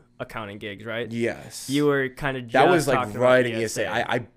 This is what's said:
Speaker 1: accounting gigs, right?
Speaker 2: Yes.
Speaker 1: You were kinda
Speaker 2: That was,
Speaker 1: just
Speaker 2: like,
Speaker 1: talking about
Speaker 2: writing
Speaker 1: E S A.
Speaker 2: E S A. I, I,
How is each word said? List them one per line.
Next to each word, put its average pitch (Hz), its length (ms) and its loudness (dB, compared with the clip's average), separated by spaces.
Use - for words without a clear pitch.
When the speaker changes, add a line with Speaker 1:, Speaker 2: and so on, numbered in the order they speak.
Speaker 1:
accounting 107 380 -10
gigs, 104 260 -12
right? 113 260 -6
Speaker 2:
Yes. 117 600 -6
Speaker 1:
You 147 160 2
were 139 240 2
kinda 135 320 -6
Speaker 2:
That 131 160 6
was, 175 120 6
Speaker 1:
just - 80 -2
Speaker 2:
like, 131 100 4
Speaker 1:
talking 117 180 -4
about 120 60 -4
Speaker 2:
writing 123 360 6
Speaker 1:
E 113 60 -2
S 110 140 -4
A. 113 60 -2
Speaker 2:
E - 20 -2
S 80 60 -4
A. 117 200 -2
I, 113 40 2
I, 117 220 -4